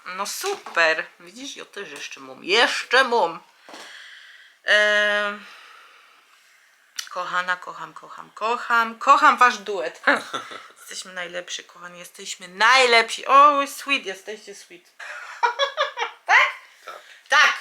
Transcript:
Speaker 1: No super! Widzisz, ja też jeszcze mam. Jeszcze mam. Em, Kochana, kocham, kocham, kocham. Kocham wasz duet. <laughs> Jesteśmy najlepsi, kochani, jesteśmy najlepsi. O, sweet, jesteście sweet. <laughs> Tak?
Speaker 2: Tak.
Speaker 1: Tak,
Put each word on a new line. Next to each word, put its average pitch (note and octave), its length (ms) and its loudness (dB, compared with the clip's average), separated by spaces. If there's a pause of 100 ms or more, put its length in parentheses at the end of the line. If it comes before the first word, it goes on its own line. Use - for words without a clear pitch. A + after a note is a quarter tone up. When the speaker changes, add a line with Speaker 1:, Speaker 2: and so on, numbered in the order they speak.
Speaker 1:
No F#3 200 -8
super! E3 800 -2 (140)
Widzisz, A#3+ 360 -18
ja - 100 -16
też F#3+ 260 -16
jeszcze - 280 -14
mam. C3 240 -18
Jeszcze A#3+ 600 2
mam. G3+ 360 0 (1200)
Em, G#3 800 0 (1700)
Kochana, F3+ 420 -4
kocham, E3+ 380 -14
kocham, D#3+ 420 -20
kocham. A3+ 640 -2
Kocham C#4 380 6
wasz A#3 200 4
duet. G3 440 -8 (380)
<laughs> - 400 -18
Jesteśmy F#3+ 340 -16
najlepsi, F3+ 500 -10
kochani, F3 360 -20
jesteśmy F#3 480 -16
najlepsi. A3+ 800 4
O, C#4 400 6
sweet, C#4 380 -4
jesteście G3 500 -14
sweet. - 300 -20
<laughs> - 60 -20 (1300)
Tak? F#4+ 120 4 (480)
Speaker 2:
Tak. - 100 -18 (340)
Speaker 1:
Tak, C#4+ 320 4